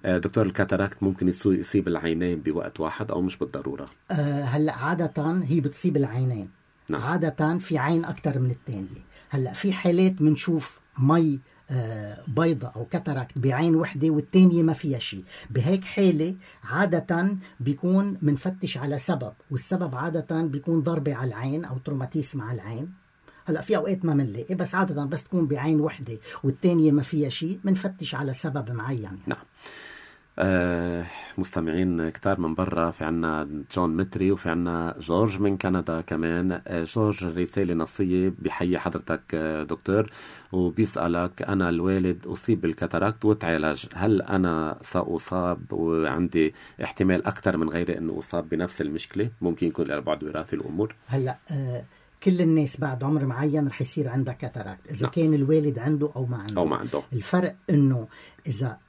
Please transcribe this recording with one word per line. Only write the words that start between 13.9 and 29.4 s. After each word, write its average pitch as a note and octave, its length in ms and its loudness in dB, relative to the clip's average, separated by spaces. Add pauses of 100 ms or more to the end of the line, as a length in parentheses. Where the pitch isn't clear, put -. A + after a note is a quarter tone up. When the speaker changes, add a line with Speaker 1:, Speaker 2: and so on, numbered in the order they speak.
Speaker 2:
والتانية E3+ 540 6
ما D#3+ 100 4
فيها C3+ 260 -2
شي. F#2 240 -10 (260)
بهيك D#3 340 2
حالة F3+ 520 2 (280)
عادة F3 720 0 (220)
بيكون F#3 640 0
منفتش D3+ 560 0
على C#3 200 -4
سبب، B2+ 360 -4 (180)
والسبب D3 440 -2
عادة D#3+ 480 -2
بيكون D#3 380 0
ضربة D3 340 0
على B2+ 120 -4
العين C3+ 380 -4
أو C3 120 -8
تروماتيسم C3+ 640 -4
على A2 200 -6
العين. A#2+ 320 -10 (520)
هلأ E3 160 -2
في G#3 160 0
أوقات F#3 280 -2
ما D#3 80 4
منلاقي، C3 420 0
بس F3+ 200 -4
عادة D#3+ 300 0
بس C#3+ 180 -4
تكون E3+ 240 0
بعين D3 340 2
وحدة A#2+ 360 -4 (260)
والتانية D#3 480 4
ما C#3+ 100 6
فيها D3 280 0
شي، F3+ 340 -4
منفتش F#3 520 -2
على C3+ 180 -4
سبب C3 380 -4
معين. A2 560 -6
Speaker 1:
نعم. - 120 -4 (1000)